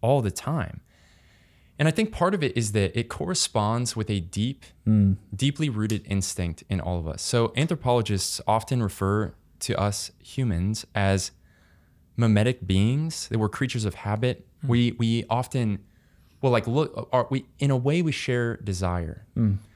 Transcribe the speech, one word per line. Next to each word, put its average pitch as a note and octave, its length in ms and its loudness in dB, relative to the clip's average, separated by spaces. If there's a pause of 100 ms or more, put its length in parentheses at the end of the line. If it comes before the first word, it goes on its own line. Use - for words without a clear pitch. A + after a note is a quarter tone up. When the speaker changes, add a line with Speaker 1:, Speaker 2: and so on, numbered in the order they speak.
Speaker 1:
all C3 200 4
the G#2 100 0
time." C3+ 500 -6 (960)
And D3 100 2
I D#3+ 40 4
think A3 200 0
part F#3 220 2
of F#3+ 80 -2
it C#3 160 0
is G#2+ 140 0
that G2+ 260 2
it A#2 120 -2
corresponds A2+ 840 -2
with A2 140 -4
a G#2 100 0
deep, G2+ 460 -4 (220)
Speaker 2:
Mm. G2+ 300 6 (180)
Speaker 1:
deeply C#3+ 340 0
rooted G#2+ 360 -2
instinct F2+ 640 -4
in F#2+ 120 0
all F2+ 180 -4
of D#2+ 80 -6
us. D2+ 140 -8
So A#2 340 0
anthropologists B2 920 0
often A2+ 340 0
refer G2+ 540 0 (240)
to - 200 -4
us G2+ 400 -2
humans G#2+ 640 -2 (100)
as G2 360 2 (840)
mimetic A2+ 480 4
beings, A#2 600 0
that A2+ 120 -2
we're G#2+ 100 0
creatures B2+ 360 -4
of G2 100 -2
habit. A2 520 -4 (140)
Speaker 3:
Hmm. D3 80 -6
Speaker 1:
We, A#2+ 240 4
we A#2 360 0
often, A#2 500 -2 (640)
well, C3 100 4
like, A2+ 140 2
look, C3+ 460 -2
are B2 180 2
we, C3+ 160 -2 (140)
in C#3 120 2
a C3+ 60 2
way, C#3+ 240 2
we D#3+ 120 2
share A#2+ 440 -2
desire. F2 680 -4 (120)
Speaker 2:
Mm. G#2+ 200 4 (180)